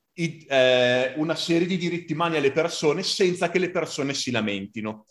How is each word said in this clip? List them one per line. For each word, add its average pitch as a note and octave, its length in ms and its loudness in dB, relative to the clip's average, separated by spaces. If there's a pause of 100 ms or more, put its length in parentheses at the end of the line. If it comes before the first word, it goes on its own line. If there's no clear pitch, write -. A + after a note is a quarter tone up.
(140)
i, E3 340 -6
eh, B2+ 680 4
una D#3 200 0
serie E3+ 300 2
di F#3 100 -2
diritti E3+ 380 -4
umani E3 240 0
alle C#3 140 2
persone D#3+ 500 0
senza F3+ 480 0
che F3+ 80 -10
le F3+ 120 -2
persone D3+ 440 -4
si - 160 -6
lamentino. G#2+ 800 -4